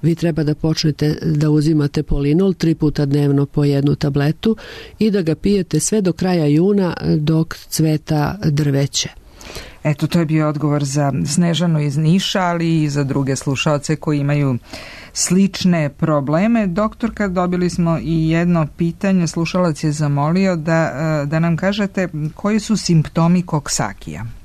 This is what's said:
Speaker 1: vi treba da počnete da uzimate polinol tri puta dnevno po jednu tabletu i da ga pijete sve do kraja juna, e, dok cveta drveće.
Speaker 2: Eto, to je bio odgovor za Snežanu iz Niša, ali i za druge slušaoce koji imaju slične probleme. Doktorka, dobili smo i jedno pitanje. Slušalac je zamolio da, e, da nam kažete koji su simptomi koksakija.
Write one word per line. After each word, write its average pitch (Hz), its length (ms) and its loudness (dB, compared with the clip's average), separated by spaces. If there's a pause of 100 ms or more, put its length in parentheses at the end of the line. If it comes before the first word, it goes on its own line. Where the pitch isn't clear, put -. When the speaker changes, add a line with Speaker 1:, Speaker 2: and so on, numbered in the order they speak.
Speaker 1:
vi 165 140 2
treba 165 280 -2
da 151 120 0
počnete 151 640 0
da 156 280 0
uzimate 151 540 2
polinol 151 500 2
tri 165 220 0
puta 147 300 0
dnevno 143 400 2
po 147 180 -2
jednu 143 320 2
tabletu 147 600 0 (420)
i 214 120 2
da 196 100 0
ga 160 140 0
pijete 190 440 0
sve 214 220 0
do 180 120 0
kraja 175 320 0
juna, 180 560 2
e, 165 140 0
dok 160 400 0 (140)
cveta 156 760 0
drveće. 143 640 0 (760)
Speaker 2:
Eto, 151 240 0
to 175 120 0
je 165 60 2
bio 151 240 2
odgovor 147 340 0
za 139 300 0 (120)
Snežanu 165 540 2
iz 147 180 -2
Niša, 185 440 2
ali 170 420 0
i 147 60 0
za 143 140 -2
druge 135 320 0
slušaoce 147 600 -2
koji 151 240 -2
imaju 143 380 0 (560)
slične 175 760 2
probleme. 160 760 0
Doktorka, 214 600 -2
dobili 180 420 0
smo 165 320 0
i 160 280 0
jedno 165 380 2 (100)
pitanje. 170 500 0
Slušalac 165 560 -2
je 156 80 0
zamolio 151 640 0
da, 165 360 0 (320)
e, - 20 -4
da 160 140 -2
nam 165 180 2
kažete 196 500 -2 (280)
koji 214 240 0
su 208 180 0
simptomi 170 640 2
koksakija. 107 840 -6 (200)